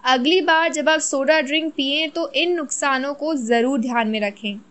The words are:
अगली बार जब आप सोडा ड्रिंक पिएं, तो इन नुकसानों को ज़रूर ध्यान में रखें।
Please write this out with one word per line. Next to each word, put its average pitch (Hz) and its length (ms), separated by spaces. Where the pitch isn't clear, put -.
अगली 262 380
बार 320 300
जब 294 180
आप 311 100
सोडा 294 420
ड्रिंक 302 320
पिएं, 294 360
तो 330 220
इन 339 220
नुकसानों 277 600
को 302 220
ज़रूर 240 440
ध्यान 233 280
में 220 140
रखें। 208 500